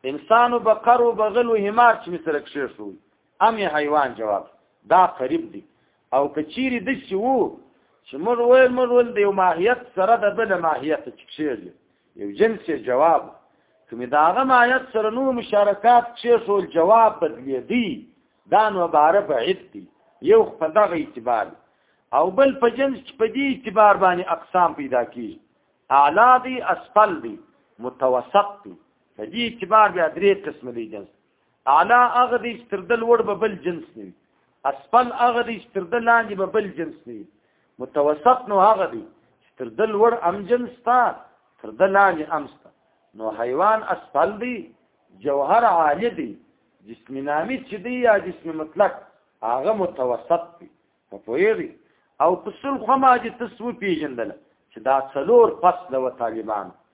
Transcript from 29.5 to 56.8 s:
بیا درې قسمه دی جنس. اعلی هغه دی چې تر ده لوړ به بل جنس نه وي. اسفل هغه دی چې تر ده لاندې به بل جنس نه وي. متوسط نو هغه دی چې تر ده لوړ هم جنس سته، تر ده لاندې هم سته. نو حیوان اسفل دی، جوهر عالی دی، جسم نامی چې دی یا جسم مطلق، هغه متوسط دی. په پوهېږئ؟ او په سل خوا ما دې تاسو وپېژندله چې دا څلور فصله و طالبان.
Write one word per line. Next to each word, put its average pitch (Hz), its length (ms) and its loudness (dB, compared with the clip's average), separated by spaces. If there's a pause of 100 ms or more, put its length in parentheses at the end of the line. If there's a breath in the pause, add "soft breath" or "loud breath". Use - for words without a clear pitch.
بیا 175 180 -2
درې 185 220 0 (160)
قسمه 127 260 -12
دی 117 140 -10
جنس. 104 240 -16 (560)
اعلی 180 340 4 (160)
هغه 247 220 2
دی 240 200 -6
چې - 120 -20
تر 196 100 -6
ده 185 160 -2
لوړ 226 260 2
به 208 120 -2
بل 202 220 -4
جنس 165 300 -10 (100)
نه 107 80 -16
وي. 92 80 -18 (520)
اسفل 240 480 -2
هغه 240 300 -2
دی 226 180 -8
چې - 140 -20
تر 190 180 -8
ده 240 60 -2
لاندې 226 360 0
به 190 120 -4
بل 208 200 -2 (120)
جنس 156 180 -10 (100)
نه 120 80 -16
وي. 98 120 -18 (520)
متوسط 151 680 0
نو 208 120 -2
هغه 190 260 4
دی 113 180 -12 (380)
چې - 160 -20
تر 123 100 -10
ده 131 180 -4
لوړ 220 260 2 (120)
هم 175 120 0 (100)
جنس 240 240 -2
سته، 240 440 0 (500)
تر 110 60 -14
ده 120 160 2
لاندې 190 460 2
هم 151 140 -6
سته. - 240 -20 (440)
نو 110 160 -6
حیوان 139 520 -2
اسفل 170 480 -4 (100)
دی، 247 160 -8 (640)
جوهر 143 420 0
عالی 175 460 2
دی، 147 200 -10 (560)
جسم 117 300 -18
نامی 151 420 -4
چې 233 260 -14
دی 247 160 -8
یا 226 180 2
جسم 175 300 -10 (100)
مطلق، 170 340 -2 (500)
هغه 131 300 -2
متوسط 170 720 -4 (160)
دی. - 80 -20 (420)
په 98 140 -16
پوهېږئ؟ 170 460 -2 (500)
او 160 160 4
په 208 140 -12 (100)
سل 277 240 -6
خوا 233 120 2
ما 262 200 6
دې 240 220 -6
تاسو 220 260 -12
وپېژندله 147 720 -6 (360)
چې - 60 -20
دا 131 180 0 (180)
څلور 226 320 4 (160)
فصله 175 360 0
و 131 120 -2
طالبان. 110 600 -8 (240)